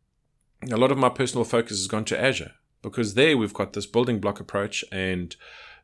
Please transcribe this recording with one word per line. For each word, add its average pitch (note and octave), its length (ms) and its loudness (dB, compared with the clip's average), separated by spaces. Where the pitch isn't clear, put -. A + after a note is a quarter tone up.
a A2+ 60 0
lot C3 140 6
of C3+ 60 2
my B2+ 120 4
personal B2+ 340 -2
focus A2+ 340 0
has F#2+ 100 -2
gone G#2+ 180 -2
to - 140 -2
Azure A#2+ 340 0
because G#2+ 320 -4
there C#3+ 240 6
we've G#2+ 160 0
got G2 200 -4
this G2+ 120 -6
building A#2+ 340 0
block G2+ 200 -2
approach, G2+ 520 -4
and F#2 440 -2